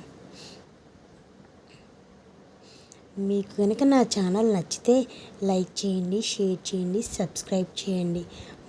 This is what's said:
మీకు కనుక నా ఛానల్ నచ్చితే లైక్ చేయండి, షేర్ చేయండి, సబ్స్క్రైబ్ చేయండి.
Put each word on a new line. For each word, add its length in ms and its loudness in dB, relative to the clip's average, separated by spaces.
మీకు 440 0
కనుక 220 2
నా 180 8
ఛానల్ 520 2
నచ్చితే 540 2
లైక్ 420 0
చేయండి, 360 0
షేర్ 540 -2
చేయండి, 260 0
సబ్స్క్రైబ్ 880 -4
చేయండి. 360 0